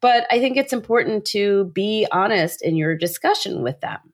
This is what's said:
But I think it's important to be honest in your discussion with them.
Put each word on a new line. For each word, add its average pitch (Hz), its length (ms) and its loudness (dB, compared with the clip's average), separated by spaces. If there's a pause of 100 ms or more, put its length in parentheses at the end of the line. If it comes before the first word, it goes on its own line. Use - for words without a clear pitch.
But 240 280 4
I 240 80 2
think 262 200 0
it's 269 160 -2
important 220 540 0
to 202 360 2 (100)
be 208 380 0
honest 185 500 0
in 160 140 0
your 156 180 0
discussion 175 680 -2
with - 180 -6
them. - 180 -10 (160)